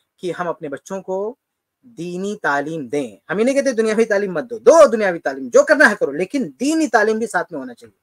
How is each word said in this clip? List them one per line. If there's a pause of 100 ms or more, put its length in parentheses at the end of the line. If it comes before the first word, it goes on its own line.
(200)
कि
हम
अपने
बच्चों
को (480)
दीनी
तालीम
दें। (120)
हम
ये
नहीं
कहते
दुनियावी
तालीम
मत
दो,
दो
दुनियावी
तालीम,
जो
करना
है
करो,
लेकिन (160)
दीनी
तालीम
भी
साथ
में
होना
चाहिए।